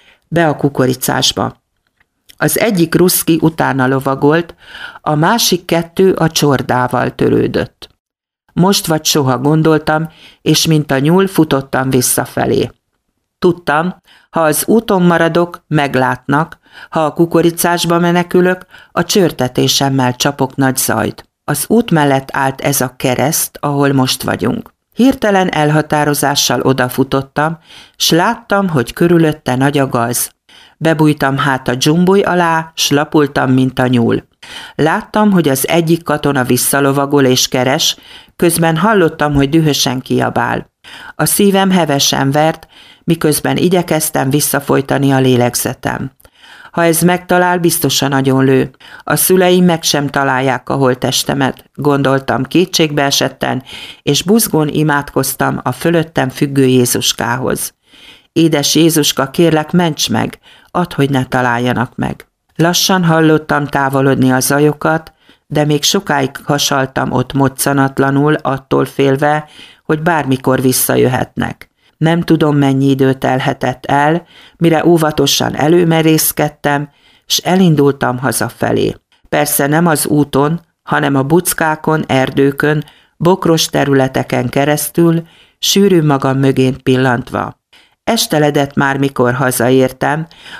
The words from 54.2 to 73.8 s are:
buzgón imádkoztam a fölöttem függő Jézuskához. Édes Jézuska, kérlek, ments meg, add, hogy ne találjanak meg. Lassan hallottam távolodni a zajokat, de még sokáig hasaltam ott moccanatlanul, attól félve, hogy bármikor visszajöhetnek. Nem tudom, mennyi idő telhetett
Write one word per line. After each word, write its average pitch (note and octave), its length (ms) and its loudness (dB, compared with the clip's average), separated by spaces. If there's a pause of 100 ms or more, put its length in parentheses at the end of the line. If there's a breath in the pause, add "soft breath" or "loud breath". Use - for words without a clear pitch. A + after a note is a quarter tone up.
buzgón F3+ 440 0
imádkoztam C#3+ 960 -2
a B2+ 80 -4
fölöttem D#3+ 580 -2
függő C#3 360 0
Jézuskához. B2 1080 -2 (600 loud breath)
Édes D3+ 420 0
Jézuska, D3+ 540 2
kérlek, D#3 420 0
ments E3+ 380 0
meg, A2 300 -4 (320 soft breath)
add, F3+ 220 -4
hogy C#3 160 0
ne C3 160 0
találjanak B2 680 -2
meg. - 300 -6 (300)
Lassan F3 480 0
hallottam D#3 640 2
távolodni C3+ 640 0
a B2+ 80 0
zajokat, D3+ 760 0 (340 soft breath)
de D3 180 0
még D3 180 0
sokáig C#3+ 480 -2 (120)
hasaltam C3+ 680 -2
ott B2+ 220 -2
moccanatlanul, C#3 1000 0
attól C3+ 520 -2
félve, D3 640 0 (340 loud breath)
hogy D#3 180 -4
bármikor C3+ 600 0
visszajöhetnek. B2 1080 -2 (280)
Nem E3 240 2
tudom, D#3 360 2
mennyi C#3 320 2
idő C3+ 240 2
telhetett C3 720 -4